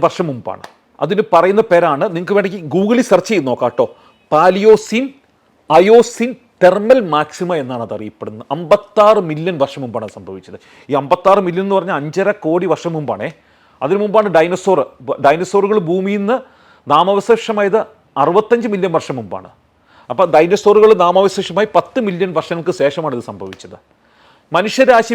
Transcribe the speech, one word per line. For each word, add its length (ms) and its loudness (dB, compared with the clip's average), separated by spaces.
വർഷം 260 -4
മുമ്പാണ്. 320 -12
അതിന് 200 -2
പറയുന്ന 260 4
പേരാണ്, 340 2
നിങ്ങൾക്ക് 240 -4
വേണമെങ്കിൽ 280 -6
Google-ിൽ 360 2
സെർച്ച് 220 0
ചെയ്ത് 180 -2
നോക്കാം 180 -2
കേട്ടോ, 160 0
പാലിയോസിൻ 720 4
അയോസിൻ 540 4
തെർമൽ 360 4
മാക്സിമ 360 -4
എന്നാണ് 240 -8
അത് 120 -10
അറിയപ്പെടുന്നത്. 480 -14
അമ്പത്താറ് 760 2
മില്യൺ 320 -4
വർഷം 220 -4
മുമ്പാണ് 240 -8
അത് 100 -16
സംഭവിച്ചത്. 400 -18
ഈ 120 -2
അമ്പത്താറ് 460 0
മില്യൺ 180 -4
എന്ന് 120 -2
പറഞ്ഞാൽ 240 -4
അഞ്ചര 260 -4
കോടി 280 -2
വർഷം 240 -6
മുമ്പാണേ. 320 -6
അതിനു 200 -2
മുമ്പാണ് 240 0
ഡൈനസോർ. 400 0
ബ-, 180 -6
ഡൈനസോറുകൾ 520 2
ഭൂമിയിൽ 320 -2
നിന്ന് 160 -2
നാമാവശേഷമായത് 880 0
അറുപത്തഞ്ച് 500 0
മില്യൺ 240 -2
വർഷം 240 -6
മുമ്പാണ്. 280 -14
അപ്പോൾ 140 0
ഡൈനസോറുകൾ 560 4
നാമാവശേഷമായി 640 0
പത്ത് 220 -2
മില്യൺ 300 -4
വർഷങ്ങൾക്ക് 440 -6
ശേഷമാണ് 360 -4
ഇത് 120 -12
സംഭവിച്ചത്. 460 -16
മനുഷ്യരാശി 640 2